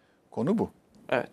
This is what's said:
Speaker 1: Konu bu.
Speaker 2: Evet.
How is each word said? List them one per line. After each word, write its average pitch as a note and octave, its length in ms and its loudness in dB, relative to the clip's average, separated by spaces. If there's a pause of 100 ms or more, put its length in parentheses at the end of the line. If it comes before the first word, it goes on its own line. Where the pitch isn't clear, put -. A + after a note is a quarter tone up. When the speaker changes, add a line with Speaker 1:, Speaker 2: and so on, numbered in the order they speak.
(320)
Speaker 1:
Konu D#3 260 0
bu. F#2+ 120 0 (400)
Speaker 2:
Evet. - 240 0